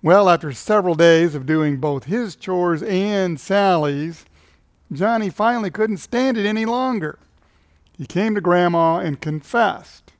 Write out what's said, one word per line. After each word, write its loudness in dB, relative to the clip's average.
Well, 6
after 2
several 0
days 6
of -8
doing 0
both -4
his -6
chores -2
and -2
Sally's, 0
Johnny 0
finally -2
couldn't -2
stand -2
it -2
any -2
longer. -4
He -10
came -2
to 0
Grandma 2
and -6
confessed -4